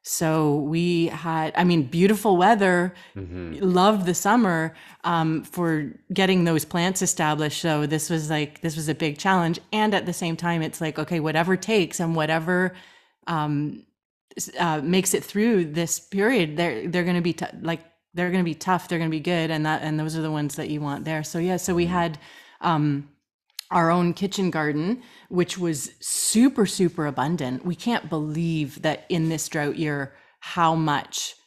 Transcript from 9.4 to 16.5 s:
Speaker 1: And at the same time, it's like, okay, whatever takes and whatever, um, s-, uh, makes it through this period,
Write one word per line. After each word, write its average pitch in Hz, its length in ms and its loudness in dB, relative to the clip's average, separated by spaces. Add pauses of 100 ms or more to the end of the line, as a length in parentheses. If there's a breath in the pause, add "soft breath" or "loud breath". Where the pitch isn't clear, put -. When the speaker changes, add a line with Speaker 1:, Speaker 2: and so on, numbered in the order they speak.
Speaker 1:
And 214 220 2
at 185 120 0
the 175 60 -4
same 165 240 -4
time, 170 260 -2
it's - 180 -8
like, 156 180 -4
okay, 156 220 -2
whatever 165 360 2
takes 185 440 0
and 165 160 0
whatever, 165 580 0 (540 loud breath)
um, 151 560 -2 (520)
s-, - 220 -10
uh, 160 240 0
makes 185 320 2
it - 80 -2
through 208 440 2
this 160 340 -4
period, 196 560 0